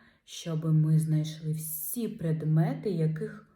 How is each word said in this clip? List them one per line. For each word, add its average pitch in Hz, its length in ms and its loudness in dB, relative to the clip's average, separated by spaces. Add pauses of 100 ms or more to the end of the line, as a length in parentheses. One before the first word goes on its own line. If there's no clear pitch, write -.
(240)
щоб 160 400 -6
ми 156 340 6
знайшли 156 540 0
всі - 560 -6
предмети, 160 840 0
яких 165 640 -2